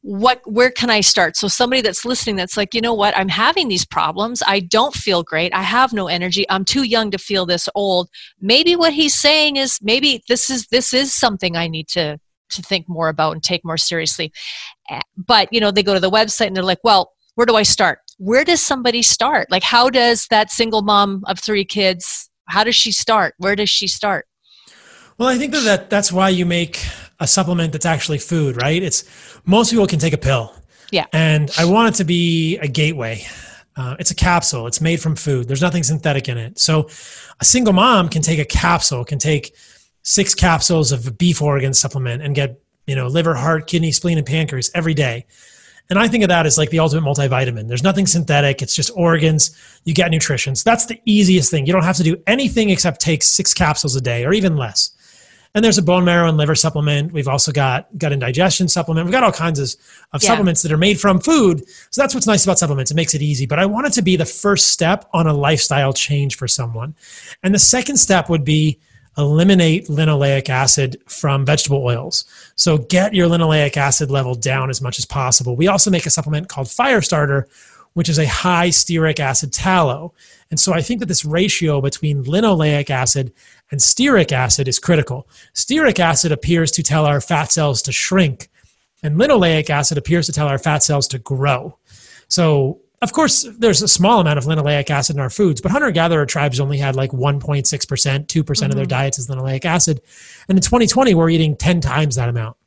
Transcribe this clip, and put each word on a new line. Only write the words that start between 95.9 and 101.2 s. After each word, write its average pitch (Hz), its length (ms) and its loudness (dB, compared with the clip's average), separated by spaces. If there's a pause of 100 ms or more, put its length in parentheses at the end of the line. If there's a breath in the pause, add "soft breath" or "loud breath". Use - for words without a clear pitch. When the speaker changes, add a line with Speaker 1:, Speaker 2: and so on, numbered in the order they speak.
Speaker 2:
tribes 143 320 -2
only 139 180 -2
had, 139 180 -2
like, 135 180 -2
one 139 260 -2
point 143 260 -4
six - 200 -2
percent, 143 440 -4
two 160 140 0
percent 139 280 -2
of 135 60 -2
their 135 80 -2
Speaker 1:
Mm-hmm. 120 40 -6
Speaker 2:
diets 135 300 -2
is 120 80 -10
linoleic 131 380 -6
acid. 165 360 0 (480 loud breath)
And 190 80 4
in 180 40 4
twenty 240 260 4
twenty, 247 280 4
we're 165 140 4